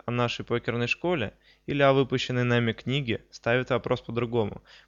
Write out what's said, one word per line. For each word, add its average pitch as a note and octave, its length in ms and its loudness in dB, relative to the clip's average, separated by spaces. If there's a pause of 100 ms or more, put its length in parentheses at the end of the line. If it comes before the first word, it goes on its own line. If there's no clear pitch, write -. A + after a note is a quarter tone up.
о A#2 40 -2
нашей A#2+ 360 -2
покерной A#2+ 400 -2
школе D#3 480 -2 (320)
или C#3+ 160 0
о C3+ 100 8
выпущенной B2+ 520 0
нами A#2+ 280 2
книге, B2 580 -4
ставят B2 380 -2
вопрос B2 320 0
по-другому. A#2 640 -2 (260)